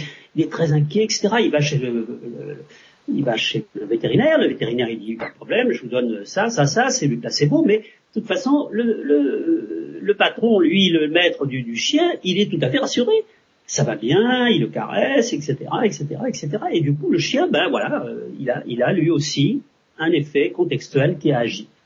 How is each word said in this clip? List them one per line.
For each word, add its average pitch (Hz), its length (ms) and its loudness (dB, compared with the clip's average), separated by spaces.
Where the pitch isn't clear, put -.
il 156 60 2
est 156 60 -6
très 160 220 0
inquiet, 151 320 2
et 220 60 0
cetera. 220 320 2
Il 160 100 2
va 147 80 4
chez 143 200 0
le, 123 120 -2
le, 117 720 -8
il 143 160 0
va 113 100 0
chez - 300 -2
le - 100 -8
vétérinaire, 135 540 2
le 180 80 2
vétérinaire, 120 420 -2
il 110 100 -6
dit, 110 160 -6
pas 117 140 -8
de - 60 -20
problème, 214 380 0
je - 80 -8
vous 123 80 -12
donne 117 340 -2
ça, 214 260 -2
ça, 151 160 2
ça, 247 240 2
c'est - 200 0
du 117 80 0
placebo, 151 480 2
mais 214 140 4
de - 420 -10
toute 208 60 -8
façon, 285 440 0
le, 226 320 0
le, 143 960 0
le 196 140 2
patron, 202 460 2
lui, 185 260 4
le 156 220 2
maître 170 360 2
du, 127 160 -2
du 117 140 -8
chien, 330 380 2
il 185 160 0
est 208 100 2
tout 165 120 -2
à 127 80 2
fait 262 100 0
rassuré. 247 340 0
Ça - 160 -2
va 113 120 0
bien, 226 520 2
il 175 140 4
le 110 60 0
caresse, - 640 0
et 147 80 -4
cetera, - 460 -2
et - 20 -4
cetera, 165 400 -6
et - 40 -4
cetera. 214 380 -6
Et 175 100 0
du 143 120 0
coup, 339 160 -2
le 196 80 2
chien, 269 300 0
ben 180 200 0
voilà, 120 380 -2
euh, 117 220 -10
il 123 120 -2
a, - 160 -4
il 120 160 -2
a 160 100 0
lui 165 160 2
aussi 151 540 0
un 165 140 0
effet 143 400 2
contextuel 160 640 0
qui 147 140 2
a 123 80 2
agi. 110 280 -4